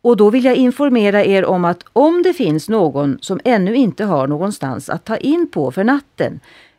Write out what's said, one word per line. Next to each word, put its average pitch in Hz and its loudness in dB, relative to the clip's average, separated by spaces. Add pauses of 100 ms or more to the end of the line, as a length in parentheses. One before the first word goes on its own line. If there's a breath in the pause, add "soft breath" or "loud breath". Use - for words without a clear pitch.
Och 240 4
då 208 6
vill 247 0
jag 254 2
informera 240 2
er 190 2
om 180 0
att 175 -2
om 330 2
det 359 2
finns 156 -2
någon 143 -2
som - -6
ännu 220 0
inte 220 0
har 147 0
någonstans 147 -6
att - -8
ta 220 -6
in 320 -2
på 131 -4
för 196 -2
natten 220 -2 (380 soft breath)